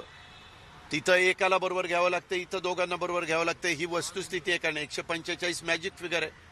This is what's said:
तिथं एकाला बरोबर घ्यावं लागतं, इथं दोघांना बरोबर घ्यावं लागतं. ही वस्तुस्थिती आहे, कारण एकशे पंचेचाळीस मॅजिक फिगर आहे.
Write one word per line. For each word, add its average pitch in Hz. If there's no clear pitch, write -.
तिथं 180
एकाला 185
बरोबर 180
घ्यावं 175
लागतं, 180
इथं 180
दोघांना 180
बरोबर 175
घ्यावं 165
लागतं. 170
ही 165
वस्तुस्थिती 175
आहे, 170
कारण 156
एकशे 151
पंचेचाळीस 170
मॅजिक 170
फिगर 170
आहे. 156